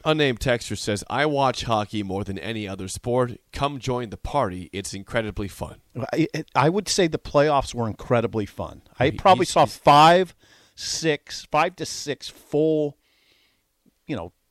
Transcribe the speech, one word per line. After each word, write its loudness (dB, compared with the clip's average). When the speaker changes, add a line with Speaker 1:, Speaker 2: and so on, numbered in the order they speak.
Speaker 1:
Unnamed 0
texter -2
says, -4
"I 0
watch 0
hockey -2
more -6
than -8
any -6
other -10
sport. -2
Come -4
join -6
the -14
party. -4
It's -8
incredibly -6
fun." -12
Speaker 2:
I, 2
I, -8
I 4
would -2
say 2
the -2
playoffs 0
were -2
incredibly -2
fun. -12
I 2
Speaker 1:
He, 2
Speaker 2:
probably 4
Speaker 1:
he's, -6
Speaker 2:
saw 4
Speaker 1:
he's 0
Speaker 2:
five, 8
six, -4
five 2
to -8
six -10
full, 0
you -6
know, -12